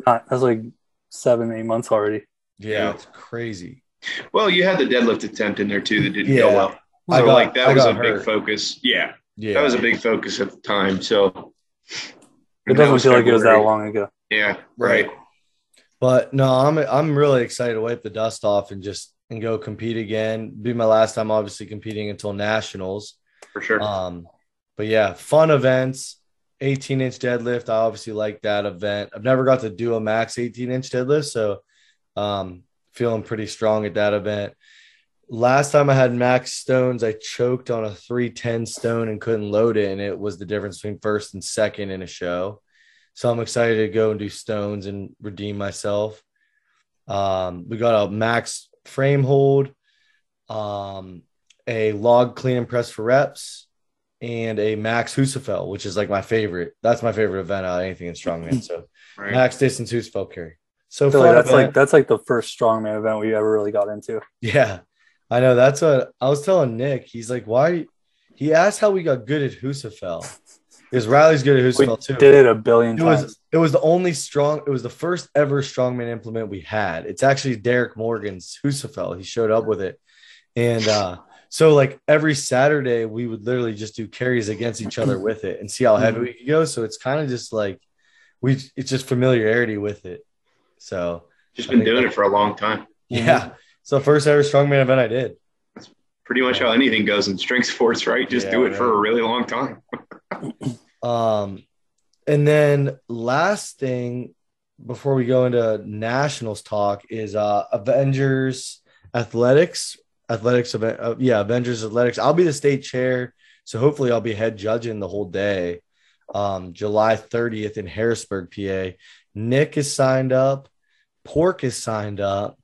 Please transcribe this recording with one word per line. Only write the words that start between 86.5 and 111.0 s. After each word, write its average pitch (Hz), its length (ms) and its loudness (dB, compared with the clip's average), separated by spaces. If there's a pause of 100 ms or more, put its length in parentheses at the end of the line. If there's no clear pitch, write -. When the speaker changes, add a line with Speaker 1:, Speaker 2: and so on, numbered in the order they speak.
Speaker 2:
So 127 200 -4
it's 107 140 -10
kinda 143 280 -4
just 120 260 -8
like, 101 280 -4 (600)
we, 131 180 2 (180)
it's 131 140 -8
just 131 160 -4
familiarity 120 720 2
with 101 280 -8
it. 87 180 -16 (540)
So 87 460 -8 (300)
Speaker 3:
Just - 160 -10
Speaker 2:
I - 20 0
Speaker 3:
been 120 80 6
Speaker 2:
think 107 60 0
Speaker 3:
doing 120 160 2
Speaker 2:
that 110 80 0
Speaker 3:
it - 40 -12
for 104 80 0
a 101 60 2
long 104 280 0
time. 104 300 -4 (220)
Speaker 2:
Yeah. 123 320 2
Speaker 1:
Mm-hmm. - 100 -14 (300)
Speaker 2:
It's - 100 -18
the 139 100 2
first 147 280 4
ever 147 160 6
strongman 143 380 4
event 131 180 4
I 113 80 0
did. 120 280 -4 (380)
Speaker 3:
That's - 160 -20 (340)
pretty 127 180 0
much 127 180 0
Speaker 2:
Yeah. 127 60 2
Speaker 3:
how 120 60 2
anything 113 320 2
goes 101 220 0
in 98 100 -4
strength 123 300 -2
sports, 117 400 0
right? 123 240 -2
Just 120 160 -2
Speaker 2:
Yeah, 95 60 -4
Speaker 3:
do 123 140 2
it 98 100 -4
for 120 100 0
Speaker 2:
right. 113 80 2
Speaker 3:
a 104 40 2
really 113 240 2
long 120 240 -2
time. 123 360 -8 (480)
<laughs> - 480 -10 (240)
Speaker 2:
Um, 110 600 -2 (640)
and 147 220 2
then 143 500 2 (100)
last 131 680 -4
thing 123 560 -6 (500)
before 123 300 -4
we 127 120 2
go 127 180 2
into 113 400 0
nationals 113 800 -4
talk 101 480 -2
is, 107 260 -8
uh, 104 340 0
Avengers 131 1080 -2 (340)
Athletics, 123 840 2 (320)
Athletics 120 440 0
event. 110 240 -2
Uh, 117 200 -6